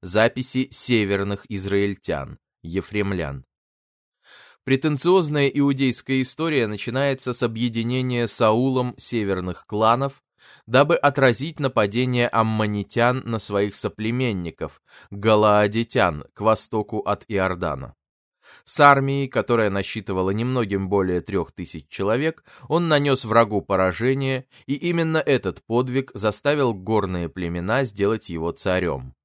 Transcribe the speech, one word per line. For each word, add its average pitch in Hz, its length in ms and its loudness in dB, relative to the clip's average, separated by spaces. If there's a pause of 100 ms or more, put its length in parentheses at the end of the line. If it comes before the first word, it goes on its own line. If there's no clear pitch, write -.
записи 117 720 0
северных 101 760 0
израильтян, 98 920 -4 (240)
ефремлян. 87 800 -4 (1200)
Претенциозная 147 840 2
иудейская 135 760 0
история 143 460 -2
начинается 127 680 -4
с - 80 -8
объединения 120 840 -2
Саулом 123 720 0
северных 95 640 -4
кланов, 117 560 2 (460)
дабы 131 280 4
отразить 139 640 2
нападение 120 680 0
аммонитян 110 1000 0
на 113 140 -4
своих 101 340 -2
соплеменников, 107 1080 -4 (260)
галаадитян, 104 1160 2 (100)
к - 60 -16
востоку 107 580 0
от - 280 -4
Иордана. 87 680 -4 (680)
С - 160 -6
армией, 139 480 6
которая 113 440 2
насчитывала 95 580 -4
немногим 107 580 -2
более 92 340 2
трёх 92 300 -4
тысяч 82 360 -14
человек, 123 560 -2 (240)
он 165 220 0
нанёс 143 360 2
врагу 107 380 2
поражение, 127 840 0 (220)
и 139 80 -2
именно 165 420 0
этот 131 480 -2
подвиг 123 480 -2
заставил 117 640 0
горные 92 520 -2
племена 90 580 -4
сделать 101 440 -2
его 82 220 -4
царём. 82 720 -4